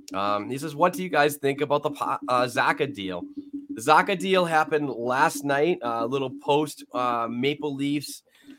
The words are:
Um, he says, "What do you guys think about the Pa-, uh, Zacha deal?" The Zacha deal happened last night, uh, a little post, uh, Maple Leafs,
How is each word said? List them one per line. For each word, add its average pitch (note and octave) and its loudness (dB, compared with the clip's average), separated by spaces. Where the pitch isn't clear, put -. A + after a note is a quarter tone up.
Um, G#2 0
he C3 -4
says, D3 -8
"What F3 2
do F3+ -6
you F#3 -4
guys D3 2
think C#3 0
about D3 0
the D3 0
Pa-, C3 -4
uh, B2+ 2
Zacha C#3 0
deal?" F#2 -6
The A2+ -8
Zacha E3+ 6
deal F#3 2
happened D#3 2
last B2+ 0
night, C#3+ 2
uh, A#2 -2
a A#2 0
little C3+ -2
post, C#3+ 0
uh, A#2+ 0
Maple C#3 -2
Leafs, C#3+ -4